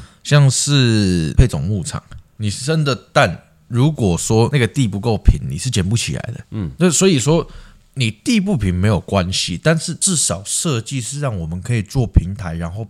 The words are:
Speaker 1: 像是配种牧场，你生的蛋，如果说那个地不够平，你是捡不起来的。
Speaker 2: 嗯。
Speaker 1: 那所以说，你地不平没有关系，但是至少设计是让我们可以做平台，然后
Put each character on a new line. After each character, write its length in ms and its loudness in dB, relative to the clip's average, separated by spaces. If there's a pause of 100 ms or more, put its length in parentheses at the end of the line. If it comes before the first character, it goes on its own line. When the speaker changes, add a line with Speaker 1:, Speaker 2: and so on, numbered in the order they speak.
(240)
Speaker 1:
像 260 4
是 880 2
配 80 6
种 160 -2
牧 220 -4
场， 180 -8 (360)
你 120 -4
生 360 -2
的 100 0
蛋， 420 0 (300)
如 240 2
果 260 0
说 360 2
那 40 0
个 80 2
地 220 0
不 120 -4
够 180 0
平， 220 4 (100)
你 80 -6
是 120 -4
捡 180 0
不 100 0
起 160 -4
来 200 -8
的。 60 -14 (120)
Speaker 2:
嗯。 260 -6
Speaker 1:
那 120 4
所 180 2
以 120 4
说， 260 2 (500)
你 140 0
地 300 0
不 160 0
平 180 0
没 140 0
有 140 2
关 300 -2
系， 300 -4
但 160 2
是 160 -6
至 220 -2
少 300 -2
设 340 -2
计 220 -6
是 180 -10
让 180 -4
我 80 -4
们 160 -6
可 140 -2
以 80 0
做 240 -2
平 260 2
台， 220 -8
然 160 -6
后 180 -10